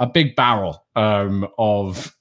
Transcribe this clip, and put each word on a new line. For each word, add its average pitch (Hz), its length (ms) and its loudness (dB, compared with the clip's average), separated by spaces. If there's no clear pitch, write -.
a 123 60 0
big 147 300 0
barrel, 107 580 0
um, 101 500 0
of 101 640 -2